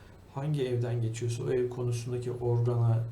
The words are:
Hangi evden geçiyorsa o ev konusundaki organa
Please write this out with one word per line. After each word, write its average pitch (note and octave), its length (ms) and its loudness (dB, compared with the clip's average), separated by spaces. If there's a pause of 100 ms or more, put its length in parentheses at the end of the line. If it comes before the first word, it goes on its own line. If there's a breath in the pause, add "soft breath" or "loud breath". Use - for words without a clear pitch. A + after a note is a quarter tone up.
(360 loud breath)
Hangi C#3+ 340 0
evden A#2+ 340 0
geçiyorsa A2+ 420 -2
o - 60 -2
ev B2 200 2
konusundaki B2 640 -4
organa A#2+ 800 2